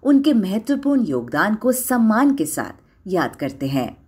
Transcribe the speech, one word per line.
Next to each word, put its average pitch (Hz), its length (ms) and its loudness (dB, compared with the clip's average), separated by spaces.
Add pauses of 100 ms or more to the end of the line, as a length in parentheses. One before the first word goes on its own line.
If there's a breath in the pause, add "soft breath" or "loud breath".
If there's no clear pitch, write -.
उनके 277 300 4
महत्वपूर्ण 240 720 0
योगदान 143 500 -2
को 240 180 0
सम्मान 247 600 2
के 294 120 -2
साथ - 640 -10
याद 165 280 -2
करते 139 320 -6
हैं। 135 280 -4 (120)